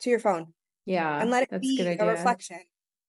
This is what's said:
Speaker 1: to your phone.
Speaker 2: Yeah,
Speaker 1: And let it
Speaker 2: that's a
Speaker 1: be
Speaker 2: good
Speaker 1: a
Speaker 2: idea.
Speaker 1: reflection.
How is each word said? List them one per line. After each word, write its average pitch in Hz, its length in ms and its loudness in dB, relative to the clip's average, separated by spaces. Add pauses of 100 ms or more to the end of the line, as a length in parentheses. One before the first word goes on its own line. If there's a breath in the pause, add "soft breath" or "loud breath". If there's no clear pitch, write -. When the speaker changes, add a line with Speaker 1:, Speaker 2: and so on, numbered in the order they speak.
Speaker 1:
to 247 80 -2
your 233 100 4
phone. 165 340 0 (320)
Speaker 2:
Yeah, 165 360 0
Speaker 1:
And 233 100 2
let 247 120 4
it - 60 -4
Speaker 2:
that's 190 160 -4
a 262 40 0
Speaker 1:
be 262 80 0
Speaker 2:
good 180 100 0
Speaker 1:
a 175 40 0
Speaker 2:
idea. 180 160 0
Speaker 1:
reflection. 190 520 -2 (500)